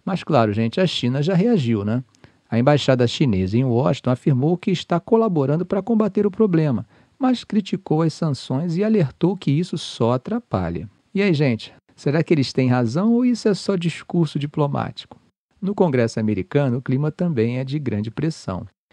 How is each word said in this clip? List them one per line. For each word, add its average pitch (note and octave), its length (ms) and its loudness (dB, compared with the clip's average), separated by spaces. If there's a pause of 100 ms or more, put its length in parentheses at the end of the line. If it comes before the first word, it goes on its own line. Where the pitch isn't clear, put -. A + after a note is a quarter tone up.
Mas F#3 200 -4
claro, A#2 280 2
gente, A2+ 280 0
a F#3+ 60 4
China C3 360 -2
já F#3 120 0
reagiu, D3+ 500 2
né? A#2 180 0 (480)
A A#2 80 0
embaixada C3 480 4
chinesa G2+ 500 0
em C3 80 2
Washington C3 460 0
afirmou C#3+ 460 2
que F#3+ 160 -2
está E3+ 260 -2
colaborando F3 640 0
para F#3 180 -2
combater G#3+ 440 0
o G3 40 -2
problema, D#3+ 540 0 (320)
mas B3+ 280 -2
criticou F#3 580 -2
as D#3+ 100 0
sanções D#3 640 -4
e G3 60 0
alertou G3 540 0
que D#3+ 160 -2
isso E3+ 260 -2
só - 340 -2
atrapalha. G2+ 760 -4 (260)
E G3 80 0
aí, G3 120 2
gente, C3 380 0 (240)
será D3+ 260 0
que - 100 0
eles C#3+ 200 2
têm C3 160 2
razão B2+ 440 2
ou A#3+ 120 2
isso A#3+ 240 0
é G3 60 4
só G3 200 -2
discurso E3+ 640 -2
diplomático? C#3+ 800 -4 (440)
No G3+ 140 -4
Congresso B2+ 460 2
americano, A2+ 580 0
o B2 40 -8
clima C#3+ 280 -2
também B2+ 480 -2
é C3+ 60 -4
de C3+ 160 -6
grande A2 320 -4
pressão. G2+ 540 -6 (260)